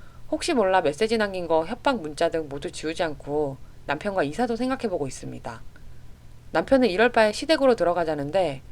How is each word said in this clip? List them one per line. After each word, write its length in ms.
혹시 240
몰라 280
메시지 360
남긴 300
거, 180
협박 360
문자 280
등 200
모두 220
지우지 300
않고 560
남편과 360
이사도 320
생각해보고 520
있습니다. 540
남편은 380
이럴 220
바에 200
시댁으로 440
들어가자는데, 840